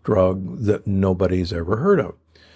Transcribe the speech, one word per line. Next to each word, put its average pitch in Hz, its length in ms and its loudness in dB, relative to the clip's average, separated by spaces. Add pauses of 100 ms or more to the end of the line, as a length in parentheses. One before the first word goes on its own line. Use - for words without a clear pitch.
drug 92 640 0
that 101 200 0
nobody's 92 680 0
ever 85 240 -2
heard 175 240 2
of." 90 140 -6 (400)